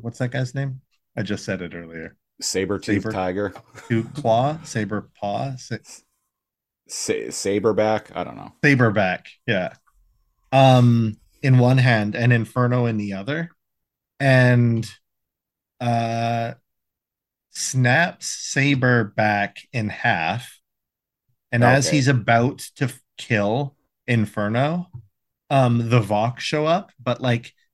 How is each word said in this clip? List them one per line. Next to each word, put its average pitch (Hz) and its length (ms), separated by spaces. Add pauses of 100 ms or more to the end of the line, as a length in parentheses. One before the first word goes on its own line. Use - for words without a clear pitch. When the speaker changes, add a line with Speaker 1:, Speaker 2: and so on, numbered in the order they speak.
Speaker 1:
what's 117 180
that 123 120
guy's 131 240
name? 135 240 (380)
I 107 60
just 98 200
said 95 180
it 85 140
earlier. 82 400 (260)
Speaker 2:
Saber-tooth 95 600
Speaker 1:
Saber 110 80
Speaker 2:
tiger. 95 420 (360)
Speaker 1:
Tooth 113 240
claw, 131 500
Saber 104 460 (100)
paw, 117 380
sa- - 180 (1120)
Speaker 2:
Sa-, - 260 (160)
Saberback? 104 880
I 87 80
don't 62 140
know. 50 160 (100)
Speaker 1:
Saberback, 110 640 (200)
yeah. 98 280 (800)
Um, 120 640 (240)
in 131 160
one 127 220
hand 110 360
and 120 160
Inferno 123 540
in 117 100
the 104 180
other. 143 360 (680)
And, 123 680 (920)
uh, 117 720 (1000)
snaps 127 800
Saber 131 720
back 104 680
in 110 160
half. 101 720 (920)
And 120 120
as 127 240
Speaker 2:
Okay. 160 100
Speaker 1:
he's 131 100
about 120 520 (180)
to 139 80
f-, 123 140 (180)
kill 117 580 (320)
Inferno, 120 800 (640)
um, 120 380
the 120 120
Vok 107 380
show 151 260
up, 175 340
but, 123 220
like, 120 320 (200)